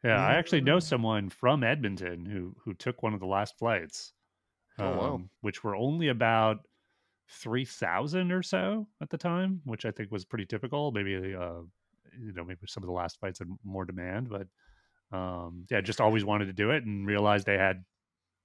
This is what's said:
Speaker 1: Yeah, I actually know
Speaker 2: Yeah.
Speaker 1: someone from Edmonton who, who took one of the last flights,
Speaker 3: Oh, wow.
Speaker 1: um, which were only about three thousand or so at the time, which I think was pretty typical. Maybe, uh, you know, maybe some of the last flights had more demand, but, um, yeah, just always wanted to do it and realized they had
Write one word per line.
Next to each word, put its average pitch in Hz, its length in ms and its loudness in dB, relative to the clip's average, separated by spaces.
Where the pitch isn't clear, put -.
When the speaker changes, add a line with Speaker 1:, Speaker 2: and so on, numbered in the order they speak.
Speaker 1:
Yeah, 110 220 6
I 120 100 8
actually 165 260 4
know 139 140 6
Speaker 2:
Yeah. 185 40 6
Speaker 1:
someone 110 500 2
from 127 340 4
Edmonton 95 640 0
who, 92 380 -6
who 104 100 -6
took - 280 -6
one 110 120 0
of 101 60 -4
the 95 60 -6
last 98 320 0
flights, 104 560 -4
Speaker 3:
Oh, 95 140 -2
wow. 110 240 0
Speaker 1:
um, 95 140 -10
which 104 220 -4
were 101 120 -2
only 147 340 0
about 113 580 4
three 123 360 -6
thousand 143 680 -2
or 180 120 0
so 202 440 -2
at 151 80 -10
the 165 80 -6
time, 180 480 0
which 117 200 -6
I 139 60 -2
think 104 200 -8
was 98 120 -6
pretty 101 220 -6
typical. 135 460 -4
Maybe, 98 240 -2
uh, 87 280 -8
you 110 140 -12
know, 87 120 -8
maybe 92 220 -12
some 101 160 -10
of 92 40 -8
the 90 60 -6
last 87 260 -4
flights 95 200 -8
had 87 100 -10
more 95 220 -6
demand, 92 440 -6
but, 98 180 -8
um, 87 540 -8
yeah, 101 100 2
just 92 200 -4
always 110 240 6
wanted 104 200 2
to 95 80 -8
do 104 180 2
it 147 120 2
and 101 240 -4
realized 104 400 4
they 101 100 2
had 95 260 2